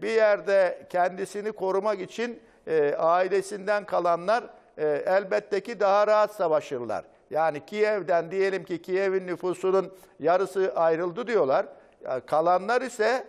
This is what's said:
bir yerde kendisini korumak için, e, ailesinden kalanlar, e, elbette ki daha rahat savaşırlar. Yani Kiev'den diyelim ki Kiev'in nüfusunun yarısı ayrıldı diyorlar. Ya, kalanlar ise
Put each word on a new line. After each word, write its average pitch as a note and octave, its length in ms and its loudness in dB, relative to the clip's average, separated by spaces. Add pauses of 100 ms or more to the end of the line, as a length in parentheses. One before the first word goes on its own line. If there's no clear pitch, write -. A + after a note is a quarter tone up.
bir G#3 80 -4
yerde G3+ 800 2
kendisini F#3 640 -2
korumak G3 480 -2
için, A3+ 400 -6 (280)
e, D3 300 2
ailesinden F#3+ 880 0
kalanlar, F3 580 0 (340)
e, D3+ 280 -2
elbette G3 540 0
ki G#3 200 -10
daha G3+ 280 4
rahat G#3+ 240 4
savaşırlar. B2+ 720 -2 (240)
Yani D3+ 360 -2
Kiev'den F#3+ 680 0
diyelim F#3+ 320 0
ki E3 180 -8
Kiev'in F#3+ 460 -2
nüfusunun F#3 680 -2 (260)
yarısı F#3 560 0
ayrıldı E3+ 520 0
diyorlar. F#3+ 380 2 (380)
Ya, C3 160 -6
kalanlar F3+ 640 0
ise B3 480 -2